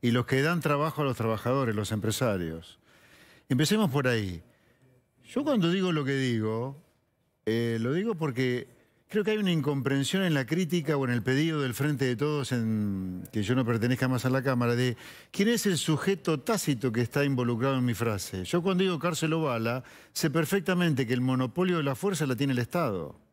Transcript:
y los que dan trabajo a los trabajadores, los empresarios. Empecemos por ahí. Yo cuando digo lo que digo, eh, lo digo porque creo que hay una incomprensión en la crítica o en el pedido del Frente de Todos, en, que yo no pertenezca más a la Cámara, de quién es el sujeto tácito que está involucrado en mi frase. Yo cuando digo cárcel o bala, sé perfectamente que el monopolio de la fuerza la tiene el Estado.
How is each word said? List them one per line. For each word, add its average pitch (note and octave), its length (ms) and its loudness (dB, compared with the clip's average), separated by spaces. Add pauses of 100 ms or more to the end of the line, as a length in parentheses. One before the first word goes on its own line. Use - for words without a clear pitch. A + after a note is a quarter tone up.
y A#2+ 100 4
los A#2+ 140 2
que C3+ 160 2
dan D#3+ 200 2
trabajo D3 400 0
a D3 40 0
los C3 120 -2
trabajadores, A2+ 580 0
los G#2 160 -4
empresarios. G2 880 -2 (720)
Empecemos D#3 420 2
por C3 160 0
ahí. G2 340 -2 (840)
Yo - 180 -4
cuando A#3+ 260 2
digo F#3 220 0
lo D3+ 140 0
que C#3 100 0
digo, A#2+ 680 -2 (640)
eh, A#2 360 0
lo A#2+ 120 -2
digo G#3 220 -2
porque B2+ 580 -2 (340)
creo G#3+ 160 0
que G#3 80 0
hay G#3+ 60 0
una G3 140 0
incomprensión C#3 720 0
en E3+ 100 2
la C#3 120 2
crítica D#3+ 520 0
o C3+ 80 0
en B2 60 0
el A#2+ 120 0
pedido D3 380 2
del B2+ 120 -2
Frente C#3 320 0
de B2 100 2
Todos, D3 360 -2
en, G#2 800 -2
que G#2+ 120 -2
yo A2+ 120 2
no C3 100 2
pertenezca A#2+ 420 2
más B2+ 180 0
a B2+ 40 2
la C3 140 2
Cámara, A#2+ 320 2
de B2 220 0 (340)
quién G3 160 2
es A#3 200 2
el F3+ 100 2
sujeto D#3+ 640 0
tácito C3+ 520 0
que A2+ 100 0
está C3 220 0
involucrado B2+ 540 0
en B2 80 2
mi A#2+ 80 0
frase. G2+ 500 -4
Yo E3+ 180 0
cuando F#3 220 2
digo F3+ 160 0
cárcel D#3+ 340 -2
o E3 100 0
bala, A#2+ 400 -2 (280)
sé - 180 0
perfectamente E3 800 0
que A#2+ 60 0
el B2 80 0
monopolio C3 560 0
de D#3 60 0
la C#3 120 0
fuerza F3 320 -2
la B2+ 80 0
tiene C3+ 180 0
el B2 60 0
Estado. A2 560 -2 (180)